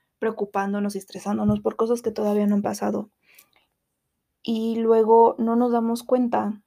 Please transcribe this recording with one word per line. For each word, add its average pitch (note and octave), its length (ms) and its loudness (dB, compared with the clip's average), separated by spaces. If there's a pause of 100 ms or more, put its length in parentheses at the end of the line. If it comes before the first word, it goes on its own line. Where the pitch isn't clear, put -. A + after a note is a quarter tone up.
(200)
preocupándonos G3+ 760 -4
y F#3+ 40 -6
estresándonos G#3 640 -2
por A3 140 -2
cosas A#3+ 260 -2
que A3 100 -4
todavía G#3 360 0
no G#3 80 2
han G3+ 60 0
pasado. G#3 480 -4 (1300)
Y A3+ 360 -4
luego A3+ 640 6
no A3+ 160 0
nos A#3+ 160 2
damos A#3 320 -2
cuenta A3+ 640 -2